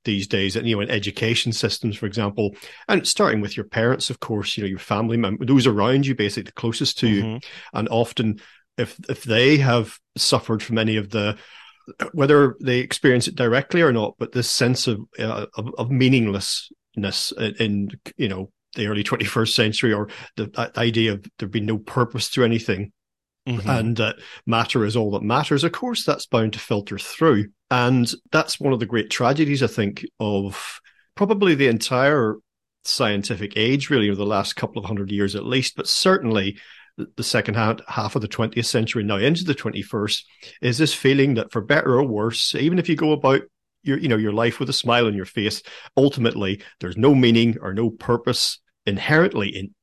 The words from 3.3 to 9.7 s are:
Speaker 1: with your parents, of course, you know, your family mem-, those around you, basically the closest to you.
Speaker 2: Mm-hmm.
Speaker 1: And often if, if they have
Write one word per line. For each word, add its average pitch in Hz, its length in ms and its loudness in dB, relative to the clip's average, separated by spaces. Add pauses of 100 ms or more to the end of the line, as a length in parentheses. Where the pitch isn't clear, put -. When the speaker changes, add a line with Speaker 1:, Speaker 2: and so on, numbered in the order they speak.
Speaker 1:
with 101 160 -6
your 110 80 -6
parents, 117 440 0
of 127 100 -10
course, 104 360 -6
you 104 80 -6
know, 98 60 -2
your 95 100 -6
family 113 380 -2
mem-, 107 240 -2
those 131 260 4
around 123 380 2
you, 135 100 0
basically 101 280 -2
the - 100 -20
closest - 460 -4
to 117 80 2
you. 104 160 2
Speaker 2:
Mm-hmm. - 540 -10
Speaker 1:
And 110 120 -2
often 113 500 -2 (380)
if, 120 200 -4 (120)
if - 140 -8
they 127 340 4
have 120 400 2 (180)